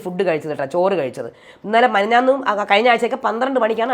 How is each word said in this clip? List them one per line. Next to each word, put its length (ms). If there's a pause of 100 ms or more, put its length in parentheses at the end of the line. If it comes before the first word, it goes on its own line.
ഫുഡ് 220
കഴിച്ചത് 240
കേട്ടോ, 140
ചോറ് 360
കഴിച്ചത്. 280 (360)
ഇന്നലെ 220
മെനഞ്ഞാന്നും, 640
ആ, 220
കഴിഞ്ഞ 180
ആഴ്ചയൊക്കെ 380
പന്ത്രണ്ട് 320
മണിക്കാണ് 340